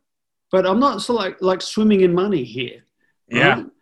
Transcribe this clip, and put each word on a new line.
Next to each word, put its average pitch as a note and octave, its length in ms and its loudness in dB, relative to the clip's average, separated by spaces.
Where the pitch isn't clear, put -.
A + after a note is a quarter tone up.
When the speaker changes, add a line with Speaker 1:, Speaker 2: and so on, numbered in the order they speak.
Speaker 1:
but F#3 140 2
I'm G3 140 0
not A#3 220 0
so, B3 120 -4
like, G3 280 -6
like, F#3 200 0
swimming G#3+ 400 0
in F3 120 4
money F3+ 320 -2
here, A#2+ 400 -12
Speaker 2:
Yeah. B2 280 4
Speaker 1:
right? A#2+ 100 -6